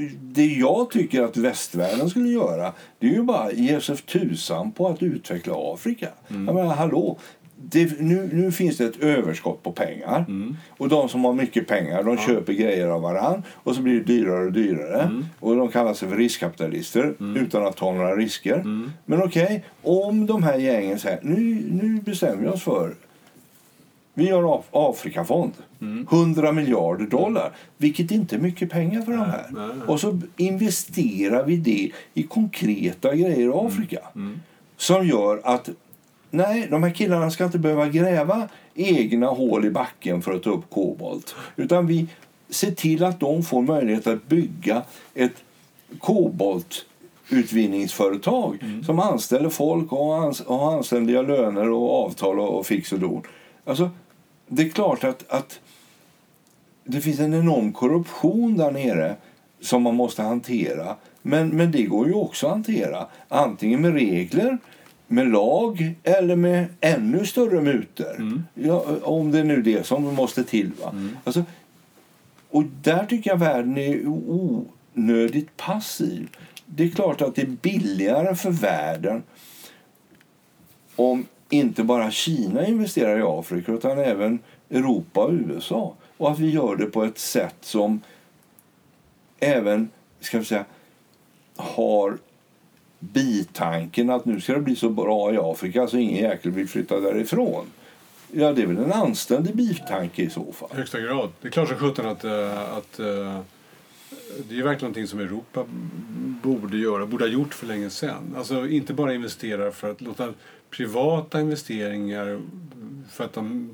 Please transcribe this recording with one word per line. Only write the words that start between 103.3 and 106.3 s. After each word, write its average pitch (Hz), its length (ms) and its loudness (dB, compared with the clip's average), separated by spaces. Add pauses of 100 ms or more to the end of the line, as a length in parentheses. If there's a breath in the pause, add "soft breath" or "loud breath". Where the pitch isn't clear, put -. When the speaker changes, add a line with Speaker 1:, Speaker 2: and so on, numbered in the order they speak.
Speaker 2:
det 120 100 -8
är 127 40 -2
verkligen 139 160 0
någonting 110 280 -8
som 101 120 -10
Europa 110 460 -8 (800)